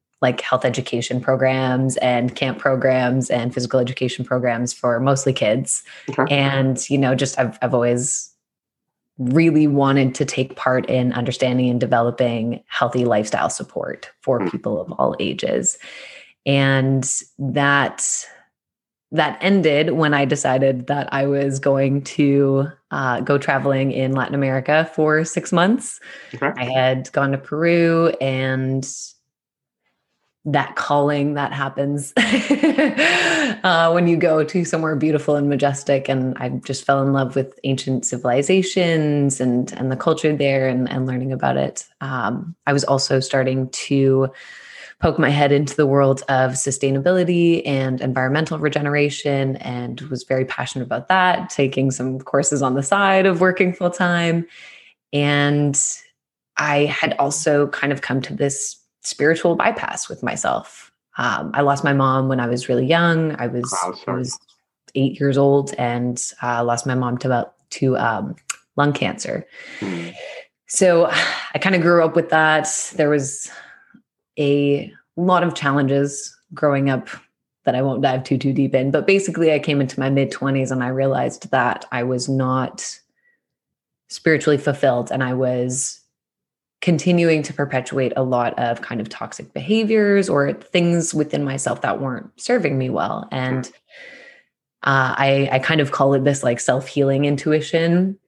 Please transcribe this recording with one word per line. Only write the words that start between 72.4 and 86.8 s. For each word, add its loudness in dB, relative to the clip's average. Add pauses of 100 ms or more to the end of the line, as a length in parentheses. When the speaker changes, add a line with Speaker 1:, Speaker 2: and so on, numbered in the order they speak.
Speaker 1:
There 2
was -2 (880)
a 0 (240)
lot 4
of 0
challenges 0 (160)
growing 0
up -2 (560)
that 2
I 0
won't 0
dive 0
too, 0
too 0
deep 2
in, 2
but 0
basically 2
I 2
came 0
into -2
my 0
mid-twenties 0
and -2
I -4
realized -2
that 0
I -2
was -2
not -4 (1120)
spiritually 2
fulfilled, 0
and -2
I -2
was -2 (840)